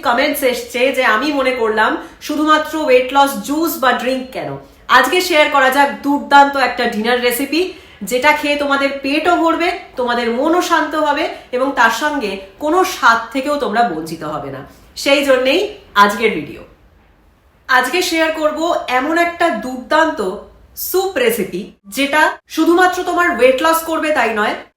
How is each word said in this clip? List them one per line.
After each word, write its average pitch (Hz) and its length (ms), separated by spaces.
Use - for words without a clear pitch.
কমেন্টস 277 400
এসছে 247 500
যে 254 120
আমি 233 280
মনে 262 180
করলাম 226 460
শুধুমাত্র 302 520
ওয়েট 254 280
লস 277 180
জুস 302 340
বা 247 140
ড্রিংক 247 400
কেন, 143 260
আজকে 262 320
শেয়ার 302 300
করা 269 200
যাক 277 200
দুর্দান্ত 277 540
একটা 247 280
ডিনার 233 360
রেসিপি, 277 520
যেটা 254 300
খেয়ে 294 240
তোমাদের 277 340
পেটও 311 340
ভরবে, 330 420
তোমাদের 240 340
মনও 320 320
শান্ত 311 320
হবে 302 340
এবং 269 240
তার 233 140
সঙ্গে 247 500
কোনো 320 260
স্বাদ 226 340
থেকেও 285 240
তোমরা 226 260
বঞ্চিত 165 400
হবে 147 280
না। 135 160
সেই 277 280
জন্যেই 262 360
আজকের 208 360
ভিডিও। - 320
আজকে 254 340
শেয়ার 320 300
করব 311 420
এমন 277 300
একটা 339 300
দুর্দান্ত 254 840
স্যুপ 381 400
রেসিপি, 214 560
যেটা 277 340
শুধুমাত্র 359 540
তোমার 349 280
ওয়েট 262 320
লস 320 160
করবে 311 320
তাই 247 240
নয়, 214 200